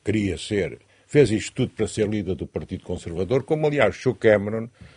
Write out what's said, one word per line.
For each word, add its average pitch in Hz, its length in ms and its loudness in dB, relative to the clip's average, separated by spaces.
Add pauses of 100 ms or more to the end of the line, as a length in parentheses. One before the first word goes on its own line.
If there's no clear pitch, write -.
queria 101 340 0
ser, 95 400 -4 (300)
fez 135 240 4
isto 104 220 -2
tudo 127 200 -2
para - 140 -2
ser 107 200 -2
líder 98 280 -4
do 90 100 -8
Partido - 380 -10
Conservador, 90 600 -4
como 156 220 -2
aliás 139 320 2
o - 40 -16
senhor 123 140 0
Cameron 110 540 2 (280)